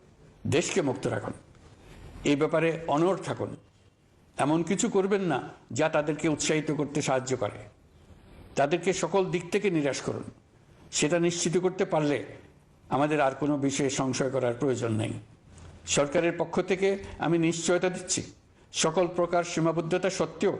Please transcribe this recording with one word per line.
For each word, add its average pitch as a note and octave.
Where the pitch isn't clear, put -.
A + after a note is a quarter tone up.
দেশকে D3+
মুক্ত C3+
রাখুন। -
এই D3
ব্যাপারে D#3
অনড় E3
থাকুন। A#2+
এমন D3
কিছু G3+
করবেন G3
না B2+
যা D3+
তাদেরকে D#3
উৎসাহিত D3+
করতে D3
সাহায্য C3
করে। -
তাদেরকে E3
সকল F3+
দিক F3
থেকে G#3
নিরাশ D3
করুন। A2+
সেটা D3+
নিশ্চিত E3+
করতে F#3
পারলে D3+
আমাদের D3
আর C3+
কোনো D3
বিষয়ে C3+
সংশয় C3
করার B2
প্রয়োজন A#2+
নেই। A2+
সরকারের E3
পক্ষ -
থেকে F#3+
আমি E3+
নিশ্চয়তা E3+
দিচ্ছি, -
সকল E3
প্রকার F3
সীমাবদ্ধতা E3
সত্ত্বেও F3+